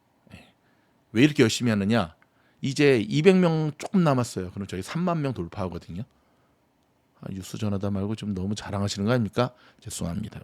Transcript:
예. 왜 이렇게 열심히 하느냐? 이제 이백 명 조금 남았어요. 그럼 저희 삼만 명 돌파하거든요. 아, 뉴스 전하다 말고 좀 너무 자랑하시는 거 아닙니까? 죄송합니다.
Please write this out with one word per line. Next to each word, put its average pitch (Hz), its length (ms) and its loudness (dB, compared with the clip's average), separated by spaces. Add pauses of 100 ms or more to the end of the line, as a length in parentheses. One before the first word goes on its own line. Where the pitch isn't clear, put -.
(340)
예. - 180 -20 (600)
왜 113 120 4
이렇게 147 200 6
열심히 117 260 2
하느냐? 104 460 0 (460)
이제 135 460 4
이백 170 300 6
명 160 400 2
조금 - 260 2
남았어요. 120 480 0
그럼 98 160 -8
저희 90 140 -6
삼만 170 400 -2
명 135 120 -2
돌파하거든요. 90 720 -8 (1160)
아, - 100 -16
뉴스 95 280 -10
전하다 101 340 -2
말고 101 240 -2
좀 104 180 -6
너무 95 220 -4
자랑하시는 101 500 -4
거 113 60 2
아닙니까? 123 420 0 (260)
죄송합니다. - 640 -8